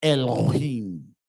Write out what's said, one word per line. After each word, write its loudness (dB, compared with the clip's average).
Elohim. 0